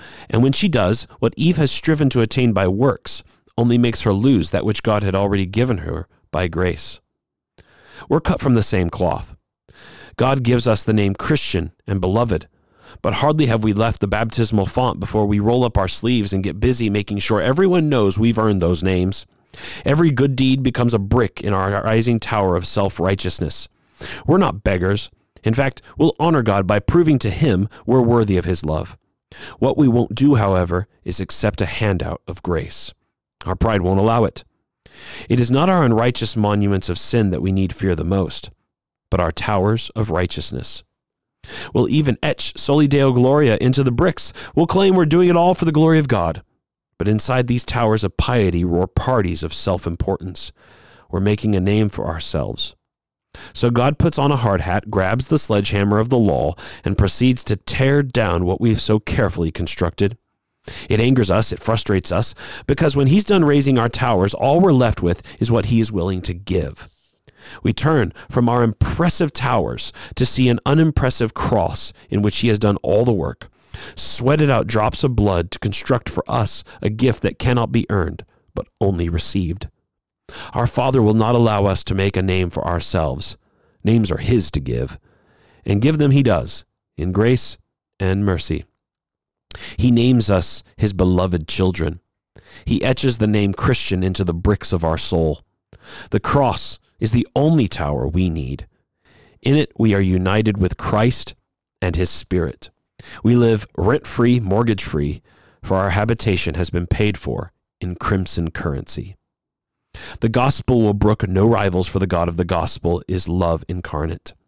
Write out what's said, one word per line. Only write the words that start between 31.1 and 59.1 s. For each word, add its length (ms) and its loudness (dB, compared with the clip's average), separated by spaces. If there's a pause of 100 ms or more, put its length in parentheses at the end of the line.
accept 420 -4
a 60 -2
handout 640 -4
of 140 -10
grace. 500 -6 (520)
Our 120 -4
pride 260 2
won't 160 2
allow 260 2
it. 200 -4 (840)
It 120 2
is 100 2
not 180 2
our 140 4
unrighteous 540 2
monuments 520 0
of 100 -4
sin 320 0
that 120 -2
we 80 0
need 240 0
fear 220 0
the 80 -4
most, 460 -2 (600)
but 100 -2
our 120 0
towers 640 -2
of 140 -2
righteousness. 720 -4 (880)
We'll 140 2
even 340 0
etch 340 -4
Soli 300 2
Deo 260 2
Gloria 480 4
into 220 2
the 80 2
bricks. 420 -2 (220)
We'll 140 2
claim 260 4
we're 120 4
doing 220 4
it 80 4
all 180 4
for 100 -2
the 80 0
glory 260 4
of 80 0
God. 360 -2 (560)
But 100 -2
inside 400 0
these 160 0
towers 400 0
of 120 -4
piety 480 2
roar 220 0
parties 560 0
of 100 -6
self-importance. 1000 -4 (580)
We're 80 -2
making 380 0
a 40 2
name 280 2
for 180 -8
ourselves. 720 -6 (800)
So 160 0
God 280 0
puts 200 0
on 140 2
a 40 2
hard 240 2
hat, 300 -2
grabs 380 -2
the 100 2
sledgehammer 600 0
of 100 0
the 100 2
law, 360 2 (300)
and 140 -2
proceeds 460 2
to 120 -2
tear 460 0
down 420 0
what 160 -2
we've 200 2
so 200 0
carefully 500 -2